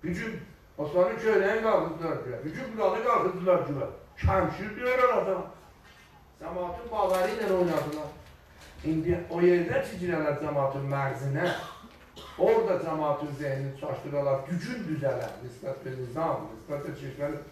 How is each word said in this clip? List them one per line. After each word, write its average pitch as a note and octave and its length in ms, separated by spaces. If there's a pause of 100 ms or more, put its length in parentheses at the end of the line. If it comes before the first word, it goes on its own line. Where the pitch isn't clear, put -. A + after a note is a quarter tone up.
Bir E3+ 60
gün A3 300 (380)
Osmanın F3+ 400
köynəyini G#3+ 460
qalxırdılar E3 600
güya, B2+ 200
bir D#3 80
gün A3 240
buralı G#3+ 260
qalxırdılar F3+ 640
güya. C3 200 (300)
Şəmşir F#3+ 640
döyür B3 240
orada. G3 340 (1000)
Cemaatın F3+ 520
bağları F#3+ 400
ilə G#3+ 200
oynadılar. D3+ 580 (760)
İndi E3 440
o E3+ 120
yerdə F3 420
ki, F3+ 220
girənlər D3+ 340
cemaatın C#3 520
mərzinə, C3+ 600 (880)
orada F#3+ 440
cemaatın D3+ 440 (120)
zehnini C3+ 420
çaşdıralar, C#3 580 (100)
gücün A3+ 300 (100)
düzələr, C3+ 440 (100)
nisbət C3 420
bir C3 160
nizam, D3+ 360 (160)
nisbət C#3+ 340
bir D3+ 140
çeşməli. C#3+ 360 (140)